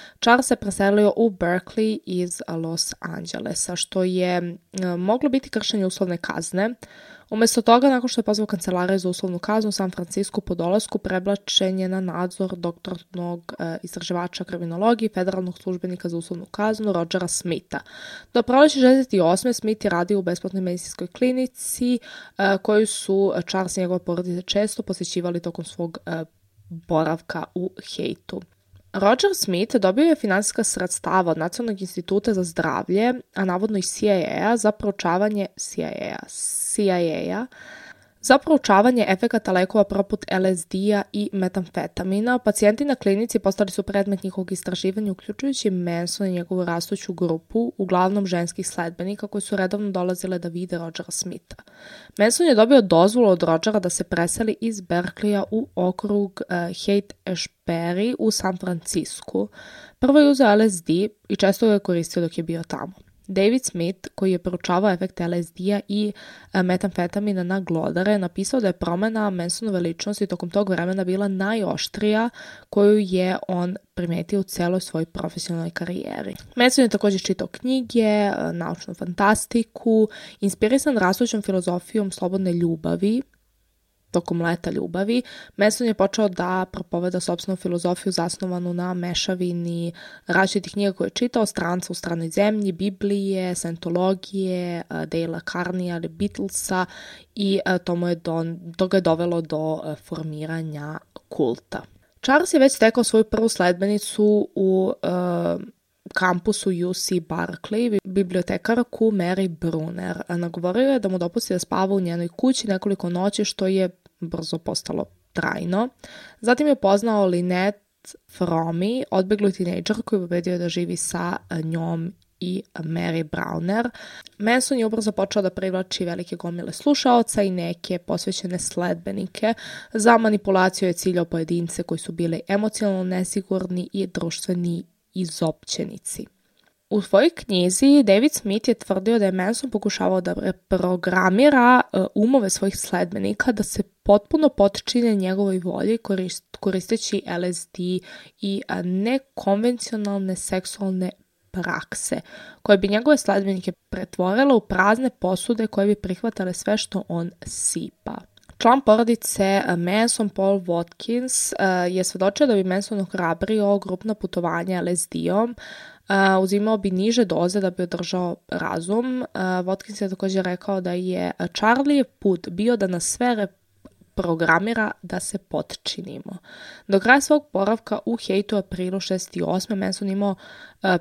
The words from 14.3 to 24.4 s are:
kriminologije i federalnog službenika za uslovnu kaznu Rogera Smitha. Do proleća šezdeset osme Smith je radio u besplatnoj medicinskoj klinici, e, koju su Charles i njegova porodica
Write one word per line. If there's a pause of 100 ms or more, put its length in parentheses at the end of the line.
kriminologije
i
federalnog
službenika
za
uslovnu
kaznu
Rogera
Smitha. (540)
Do
proleća
šezdeset
osme
Smith
je
radio
u
besplatnoj
medicinskoj
klinici, (400)
e,
koju
su (140)
Charles
i
njegova
porodica